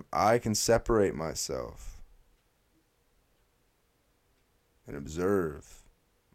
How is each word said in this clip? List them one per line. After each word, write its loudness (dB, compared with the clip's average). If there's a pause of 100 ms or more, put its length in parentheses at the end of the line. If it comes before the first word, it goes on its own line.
(120)
I 4
can 0
separate 4
myself -8 (2750)
and -10
observe -2 (520)